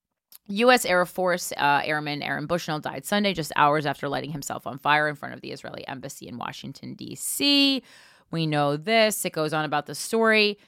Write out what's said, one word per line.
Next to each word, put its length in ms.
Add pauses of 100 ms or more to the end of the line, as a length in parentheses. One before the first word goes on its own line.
(460)
U 240
S 140
Air 200
Force, 520
uh, 280
Airman 380
Aaron 240
Bushnell 320
died 260
Sunday, 300
just 220
hours 300
after 220
lighting 220
himself 380
on 100
fire 300
in 80
front 180
of 60
the 100
Israeli 380
embassy 400
in 100
Washington, 560
D 220
C. 680 (480)
We 160
know 300
this. 480
It 80
goes 200
on 120
about 220
the 100
story, 720